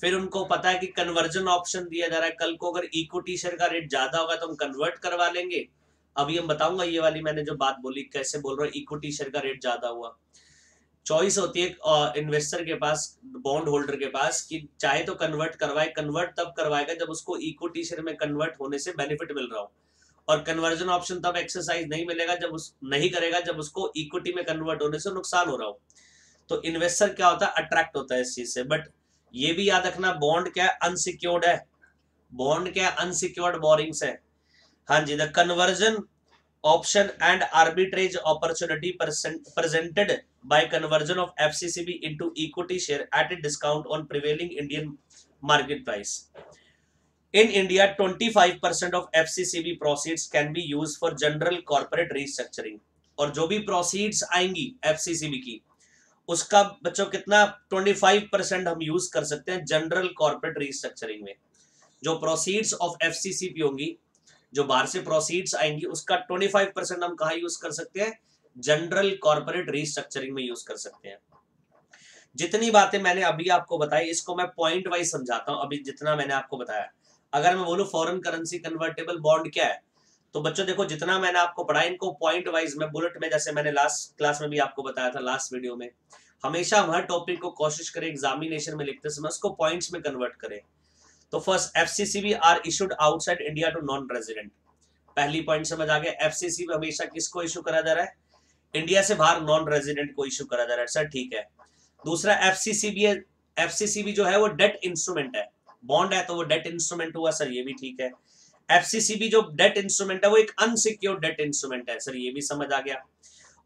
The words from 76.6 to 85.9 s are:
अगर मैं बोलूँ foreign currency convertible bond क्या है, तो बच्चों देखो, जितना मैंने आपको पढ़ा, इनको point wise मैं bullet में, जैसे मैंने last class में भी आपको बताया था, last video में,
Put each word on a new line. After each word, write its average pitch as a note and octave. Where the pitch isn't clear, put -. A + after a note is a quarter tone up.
अगर E3+
मैं F#3
बोलूँ F3
foreign E3
currency E3
convertible E3
bond D#3
क्या D#3+
है, -
तो D3+
बच्चों D#3
देखो, F#3+
जितना E3+
मैंने F3+
आपको F3
पढ़ा, D3+
इनको F3+
point E3+
wise D#3+
मैं D#3
bullet E3
में, D#3+
जैसे D3+
मैंने D3
last -
class D3
में D3
भी D3
आपको C#3
बताया B2+
था, C3+
last B2+
video B2
में, A#2+